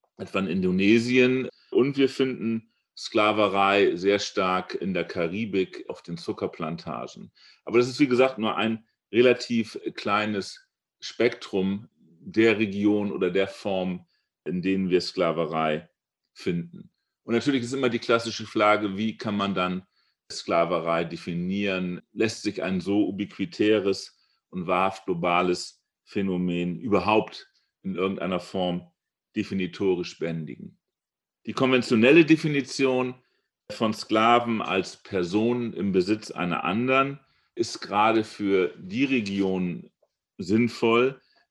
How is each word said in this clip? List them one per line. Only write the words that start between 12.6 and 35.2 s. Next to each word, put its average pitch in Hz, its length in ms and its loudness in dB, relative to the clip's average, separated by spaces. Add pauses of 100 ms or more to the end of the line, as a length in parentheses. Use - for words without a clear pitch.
oder 90 200 0
der 95 180 0
Form, 92 580 -4 (380)
in 87 160 -4
denen 95 300 0
wir 87 100 4
Sklaverei 80 880 -2 (460)
finden. - 560 -8 (340)
Und 110 100 -4
natürlich 127 280 0
ist 120 100 -8
immer 135 160 0
die 117 100 -2
klassische 117 480 -2
Frage, 104 500 2
wie 107 200 -4
kann 107 200 -4
man 98 180 -2
dann 92 320 -2 (440)
Sklaverei 85 720 0
definieren? 90 1000 -4 (100)
Lässt 107 300 -2
sich 101 200 -4
ein 92 180 -2
so 101 280 0
ubiquitäres 98 1080 -2 (320)
und 92 160 -8
wahrhaft 92 400 0
globales 87 760 0 (220)
Phänomen 90 760 -4
überhaupt 98 680 0 (340)
in 95 120 -8
irgendeiner 92 460 -2
Form 90 500 -6 (440)
definitorisch 92 840 -4
bändigen? 82 600 -8 (640)
Die 110 100 -8
konventionelle 127 720 6
Definition 135 920 0 (540)
von 110 220 -2
Sklaven 113 680 2
als - 400 -4
Personen 107 720 -2